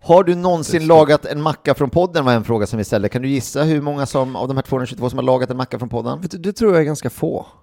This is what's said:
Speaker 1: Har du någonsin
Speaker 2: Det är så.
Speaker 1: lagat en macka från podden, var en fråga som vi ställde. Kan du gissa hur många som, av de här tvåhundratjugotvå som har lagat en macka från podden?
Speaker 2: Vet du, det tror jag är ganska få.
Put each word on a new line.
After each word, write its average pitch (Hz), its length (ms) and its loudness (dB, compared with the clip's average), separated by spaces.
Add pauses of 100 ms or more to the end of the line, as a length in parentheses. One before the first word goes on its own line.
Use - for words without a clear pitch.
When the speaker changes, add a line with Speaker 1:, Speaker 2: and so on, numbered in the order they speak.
Speaker 1:
Har 180 180 8
du 170 100 2
någonsin 175 460 -2
Speaker 2:
Det 160 40 -6
är 156 40 -2
så. 165 60 8
Speaker 1:
lagat 151 320 6
en 147 160 -6
macka 147 320 0
från 139 160 -2
podden, 170 340 0
var 127 80 4
en 113 120 2
fråga 107 220 0
som 113 120 -6
vi 104 60 -2
ställde. 104 240 0
Kan 127 140 -4
du 131 60 -4
gissa 135 340 -2
hur 156 180 2
många 143 260 -4
som, 131 300 -2
av 117 120 -4
de 135 80 -2
här 131 60 -2
tvåhundratjugotvå 123 480 -4
som 131 80 -6
har 127 60 -4
lagat 127 260 0
en 127 60 -6
macka 127 220 -6
från 120 100 -8
podden? 120 320 -6
Speaker 2:
Vet 175 100 -8
du, 190 80 -12
det 185 140 -6
tror 214 200 2
jag 165 80 6
är 151 40 2
ganska 143 260 -4
få. - 360 -6 (160)